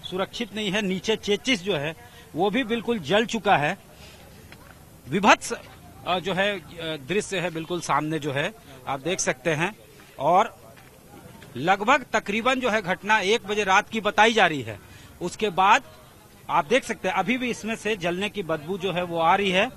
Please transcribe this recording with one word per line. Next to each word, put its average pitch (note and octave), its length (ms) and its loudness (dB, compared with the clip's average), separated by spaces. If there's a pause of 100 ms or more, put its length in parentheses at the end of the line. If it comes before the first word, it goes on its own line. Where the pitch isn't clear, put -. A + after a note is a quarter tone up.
सुरक्षित F#3+ 500 -6
नहीं G#3+ 160 -4
है। G#3+ 120 0
नीचे F#3+ 340 0
चेचिस G3+ 460 0
जो F#3 140 -2
है D3+ 200 -4 (380)
वो F#3 160 2
भी B3 140 0
बिल्कुल A3+ 340 -2
जल G3 280 2
चुका G3 300 2
है। D3+ 220 0 (1300)
विभत्स, G#3 440 4 (540)
अ, F3 120 0
जो F3 160 -4
है, G3 260 0
अ, D#3+ 360 -10 (120)
दृश्य G3 300 -2
है F3 120 -2
बिल्कुल E3 300 -6
सामने D3+ 380 0
जो C#3+ 140 -4
है D#3 220 -2 (320)
आप C3+ 140 -4
देख E3+ 200 -4
सकते F3 300 -2
हैं। E3+ 260 -2 (420)
और F3+ 560 0 (840)
लगभग G3+ 560 2
तकरीबन A3+ 480 0
जो A#3+ 100 0
है G#3+ 120 0
घटना F#3 360 0
एक G3+ 280 0
बजे G#3 180 -2
रात F#3+ 240 4
की A3 120 -4
बताई G#3 320 4
जा G#3+ 140 6
रही D3+ 160 -2
है। G#2+ 180 -10 (420)
उसके G3+ 280 -4
बाद G3 320 4 (680)
आप D#3 140 2
देख A3+ 200 0
सकते G3 240 -6
हैं E3+ 60 -2
अभी F#3+ 240 0
भी B3 120 -4
इसमें G#3+ 260 -6
से G#3+ 200 -4
जलने F3+ 340 -4
की G3+ 120 -8
बदबू D#3+ 360 -6
जो F3+ 140 -4
है F3 100 -2
वो E3+ 160 -4
आ E3 180 4
रही G3+ 140 0
है। G3+ 260 2